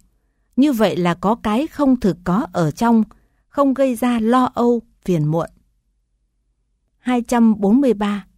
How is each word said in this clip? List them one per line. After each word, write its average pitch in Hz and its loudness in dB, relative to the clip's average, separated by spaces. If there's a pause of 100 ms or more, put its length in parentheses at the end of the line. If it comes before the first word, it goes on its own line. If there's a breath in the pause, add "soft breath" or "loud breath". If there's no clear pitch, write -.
(560)
như 285 2
vậy 214 0
là 175 0
có 185 -2
cái 233 -4
không 262 0
thực 175 -2
có 214 -2
ở 160 -2
trong, 233 0 (440 soft breath)
không 277 0
gây 254 0
ra 240 -2
lo 240 0
âu, 240 0 (200)
phiền 165 -2
muộn. 156 -2 (1500)
Hai 247 -4
trăm 226 2
bốn 208 2
mươi 254 2
ba. 202 -6 (100)